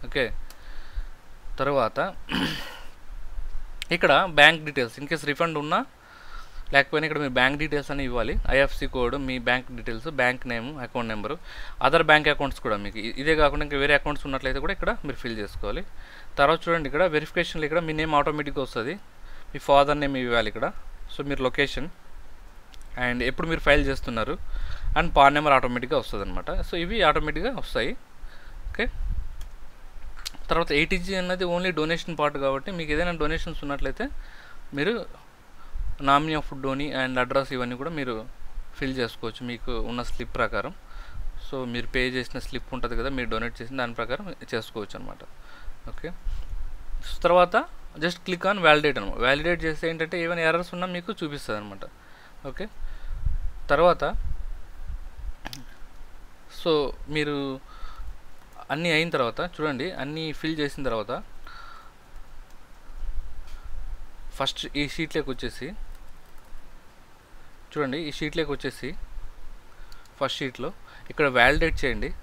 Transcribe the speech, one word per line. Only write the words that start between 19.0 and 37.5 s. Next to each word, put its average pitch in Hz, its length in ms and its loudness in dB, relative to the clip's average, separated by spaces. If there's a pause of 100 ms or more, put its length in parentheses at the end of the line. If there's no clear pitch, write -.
మీ 139 160 -8
ఫాదర్ 143 340 8
నేమ్ 139 200 2
ఇవ్వాలి 117 300 4
ఇక్కడ, 113 140 0 (480)
so - 60 -8 (100)
మీరు 135 180 0
లొకేషన్ 139 400 0 (1160)
and 123 160 0 (100)
ఎప్పుడు 160 220 -2
మీరు 156 160 -2
ఫైల్ 147 220 8
చేస్తున్నారు 123 460 -2 (640)
and 170 180 4
పాన్ 139 200 12
నెంబర్ 147 200 8
ఆటోమేటిక్‌గా 123 460 2
వస్తదన్నమాట. 98 460 -2 (180)
So - 60 -6 (100)
ఇవి 214 140 -2 (120)
ఆటోమేటిక్‌గా 151 420 2 (100)
వస్తాయి. 131 300 0 (800)
ఓకే, - 160 0 (1700)
తర్వాత 165 200 2 (100)
ఏటీజీ 185 420 0
అన్నది 185 220 0 (100)
only 180 240 2
డొనేషన్ 165 420 0
పార్ట్ 147 240 2
కాబట్టి 135 320 0
మీకు 151 180 -2
ఏదైనా 175 180 2 (100)
డొనేషన్స్ 160 420 0
ఉన్నట్లయితే 139 400 0 (720)
మీరు 180 160 2 (1120)
nominee 151 300 6
of 143 80 -2 (160)
donee 139 240 0 (140)
and 127 220 2
address 135 340 2